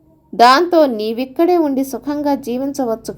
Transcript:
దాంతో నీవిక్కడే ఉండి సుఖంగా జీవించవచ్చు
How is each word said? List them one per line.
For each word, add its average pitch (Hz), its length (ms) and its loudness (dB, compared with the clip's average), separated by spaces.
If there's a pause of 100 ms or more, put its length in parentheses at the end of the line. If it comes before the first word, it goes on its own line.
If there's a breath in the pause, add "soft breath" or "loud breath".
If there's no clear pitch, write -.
(340)
దాంతో 294 520 4
నీవిక్కడే 262 680 -2
ఉండి 277 280 0
సుఖంగా 285 500 -4
జీవించవచ్చు 247 840 -6